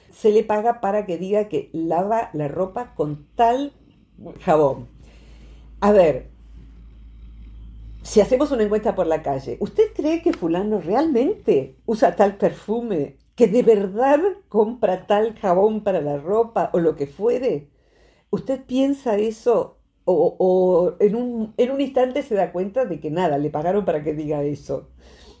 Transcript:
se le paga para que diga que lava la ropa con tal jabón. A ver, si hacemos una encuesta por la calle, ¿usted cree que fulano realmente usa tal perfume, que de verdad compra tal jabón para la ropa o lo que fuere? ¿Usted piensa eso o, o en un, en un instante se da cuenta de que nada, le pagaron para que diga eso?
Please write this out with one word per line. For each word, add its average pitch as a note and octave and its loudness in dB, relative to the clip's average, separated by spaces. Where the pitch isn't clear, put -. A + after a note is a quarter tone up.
se - 2
le G#3+ 4
paga G#3+ 0
para G3+ -2
que F3 -6
diga G3+ -2
que - -6
lava F3+ -2
la D3+ -4
ropa F#3+ -6
con D3+ -6
tal B3+ 0
jabón. C#3 2
A G3+ 4
ver, E3 4
si - 2
hacemos C4 2
una A#3 0
encuesta G#3+ 0
por F3 -2
la D#3 -2
calle, C3+ -6
¿usted G#4+ 0
cree E4 -2
que E4 2
fulano F#3+ -2
realmente A#3 0
usa G#3+ 0
tal G3 2
perfume, G3+ -4
que B3 6
de G#3 2
verdad A3 4
compra G#3 0
tal A3 0
jabón G#3 2
para F#3 0
la C#3+ -4
ropa G3+ -2
o F#3+ 0
lo D#3 2
que C#3+ -4
fuere? A3 -2
¿Usted C4 -4
piensa C4+ 0
eso A3 -2
o, F3 2
o F3+ 2
en G3+ 4
un, A#3 -6
en B3 2
un C#4 -2
instante B3+ 0
se - -6
da F3+ 0
cuenta G3 -4
de F3 -6
que D#3 -8
nada, D#3 0
le D3 -2
pagaron F3 -2
para D#3+ -2
que D#3 -4
diga D3+ -4
eso? C#3+ -6